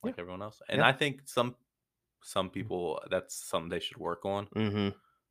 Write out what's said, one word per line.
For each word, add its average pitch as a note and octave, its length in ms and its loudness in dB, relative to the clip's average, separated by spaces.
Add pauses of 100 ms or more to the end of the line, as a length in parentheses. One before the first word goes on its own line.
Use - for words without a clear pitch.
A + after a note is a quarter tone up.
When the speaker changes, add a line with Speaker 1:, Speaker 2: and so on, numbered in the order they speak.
Speaker 1:
like A#3+ 120 -4
Speaker 2:
Yeah. - 40 -
Speaker 1:
everyone F2+ 240 -8
else. G#2+ 260 -12
And - 140 4
Speaker 2:
Yeah. - 20 8
Speaker 1:
I C3 80 8
think D3 360 0
some, A#2+ 280 2 (680)
some F#2 360 -2
Speaker 2:
Mm. G#2 120 -6
Speaker 1:
people, F2+ 300 0 (100)
that's F#2 260 0
something E2+ 340 -2
they F2 100 -2
should - 180 -8
work F2 260 -4
on. G2 300 -2
Speaker 2:
Mm-hmm. G#2 440 2 (320)